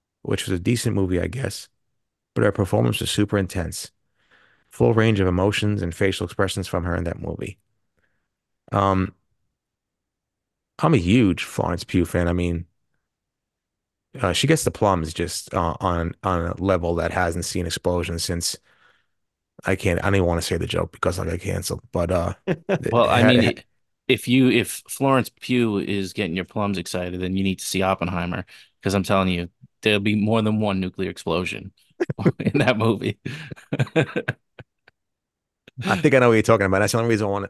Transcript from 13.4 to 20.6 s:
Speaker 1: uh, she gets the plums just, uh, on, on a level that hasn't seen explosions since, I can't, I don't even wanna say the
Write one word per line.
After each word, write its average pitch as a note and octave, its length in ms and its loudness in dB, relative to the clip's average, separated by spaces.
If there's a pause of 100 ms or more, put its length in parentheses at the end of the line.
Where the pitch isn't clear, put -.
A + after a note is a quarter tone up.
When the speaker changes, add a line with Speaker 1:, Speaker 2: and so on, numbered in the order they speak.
Speaker 1:
uh, F#2 120 2
she - 140 2
gets D#3 160 4
the G2 80 0
plums F2 420 2
just, - 400 -6
uh, E2+ 280 0
on, E2+ 420 0
on F#2 240 0
a F2 140 -4
level F2 340 0
that E2 160 -2
hasn't E2+ 340 -2
seen F2+ 200 -4
explosions E2+ 580 -4
since, - 340 -4 (1080)
I F#2+ 100 0
can't, F2+ 260 0
I - 60 -6
don't G2 80 2
even F#2 120 2
wanna E2+ 140 0
say F2 160 -4
the E2+ 100 -4